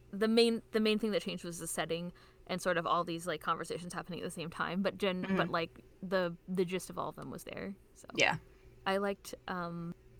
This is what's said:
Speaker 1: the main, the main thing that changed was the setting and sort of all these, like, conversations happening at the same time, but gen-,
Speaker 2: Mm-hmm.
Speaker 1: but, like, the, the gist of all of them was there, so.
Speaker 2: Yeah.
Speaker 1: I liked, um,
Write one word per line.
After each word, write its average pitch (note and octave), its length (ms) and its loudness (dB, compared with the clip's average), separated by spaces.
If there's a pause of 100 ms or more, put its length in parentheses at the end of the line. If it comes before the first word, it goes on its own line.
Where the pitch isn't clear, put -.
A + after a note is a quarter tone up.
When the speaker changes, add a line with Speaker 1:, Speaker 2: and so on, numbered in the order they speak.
(140)
Speaker 1:
the G3+ 140 2
main, A3+ 340 6 (100)
the A3 80 2
main G#3+ 200 4
thing A3 120 0
that F3+ 120 2
changed F3 200 -6
was E3+ 160 -8
the E3 80 -8
setting E3 440 -2 (340)
and F3 160 -2
sort F3+ 160 2
of E3+ 80 0
all E3+ 180 4
these, E3+ 240 -6
like, D#3 140 -2
conversations E3 520 -4
happening E3 260 -6
at - 60 -6
the F3 60 -6
same E3 200 -6
time, E3+ 320 -2
but - 140 0
gen-, F#3 260 0
Speaker 2:
Mm-hmm. F#3 140 0
Speaker 1:
but, F3 120 2
like, E3+ 320 -4 (220)
the, F3+ 320 0 (120)
the F#3 160 2
gist F3+ 280 -4
of F3+ 80 -12
all - 100 -2
of D3+ 60 -10
them C#3+ 160 -10
was - 120 -10
there, - 300 -8 (220)
so. - 100 -20 (100)
Speaker 2:
Yeah. - 200 6 (500)
Speaker 1:
I F#3+ 120 2
liked, G3+ 360 -4 (140)
um, E3+ 480 -4 (240)